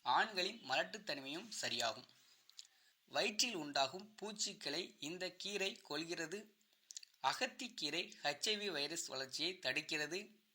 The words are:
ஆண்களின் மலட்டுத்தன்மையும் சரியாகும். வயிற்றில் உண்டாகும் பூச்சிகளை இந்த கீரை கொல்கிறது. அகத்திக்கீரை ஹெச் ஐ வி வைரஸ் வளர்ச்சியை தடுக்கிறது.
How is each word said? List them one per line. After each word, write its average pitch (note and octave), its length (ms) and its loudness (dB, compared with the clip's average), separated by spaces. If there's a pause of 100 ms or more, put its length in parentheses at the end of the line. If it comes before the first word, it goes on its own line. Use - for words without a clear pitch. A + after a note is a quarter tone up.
ஆண்களின் F#3 640 4
மலட்டுத்தன்மையும் D#3+ 800 -2 (100)
சரியாகும். A#2+ 480 0 (960)
வயிற்றில் G#3+ 480 2
உண்டாகும் D3 600 0
பூச்சிகளை G3 880 -4
இந்த F3+ 300 -4
கீரை G3 520 -2
கொல்கிறது. E3 720 -4 (680)
அகத்திக்கீரை D#3 920 0 (100)
ஹெச் D3 260 2
ஐ G#3+ 80 4
வி G3+ 140 0
வைரஸ் D3 360 0
வளர்ச்சியை C#3 560 -2
தடுக்கிறது. D3+ 800 0 (120)